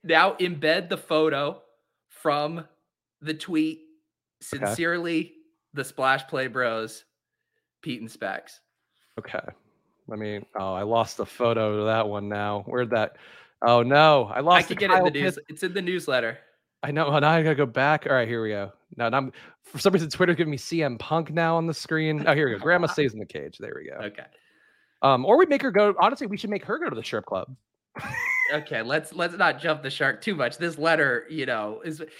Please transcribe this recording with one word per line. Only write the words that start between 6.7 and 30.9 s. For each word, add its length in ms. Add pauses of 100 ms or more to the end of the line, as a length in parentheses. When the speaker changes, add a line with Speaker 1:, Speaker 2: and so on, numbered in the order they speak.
Speaker 1:
Pete 200
and 80
Specs." 500 (580)
Speaker 2:
Okay. 220 (720)
Let 80
me, 220 (180)
oh, 140
I 120
lost 340
the 80
photo 540
of 60
that 220
one 220
now. 340
Where'd 280
that, 260 (420)
oh 220
no, 500
I 80
lost 240
Speaker 1:
I 40
could 100
Speaker 2:
the 20
Speaker 1:
get 100
it 40
in 60
Speaker 2:
Kyle 40
Speaker 1:
the 160
news. 140
Speaker 2:
Pitts. 160
Speaker 1:
It's 120
in 120
the 80
newsletter. 560 (440)
Speaker 2:
I 100
know. 260
Now 120
I 120
gotta 120
go 120
back. 420
All 60
right, 120
here 160
we 60
go. 240 (240)
Now, 140
now 80
I'm, 140 (320)
for 140
some 140
reason, 160
Twitter's 280
giving 140
me 60
C 260
M 140
Punk 340
now 280
on 80
the 80
screen. 520
Oh, 80
here 140
we 60
go. 40
Grandma 280
Speaker 1:
<laughs> 0
Speaker 2:
stays 260
in 60
the 80
cage. 320
There 180
we 140
go. 60 (100)
Speaker 1:
Okay. 180 (800)
Speaker 2:
Um, 240
or 100
we 80
make 160
her 100
go, 300
honestly, 260
we 120
should 100
make 160
her 140
go 100
to 80
the 80
strip 220
club. 280 (420)
<laughs> 60 (480)
Speaker 1:
Okay, 300
let's, 320
let's 240
not 240
jump 220
the 80
shark 320
too 120
much. 220
This 220
letter, 500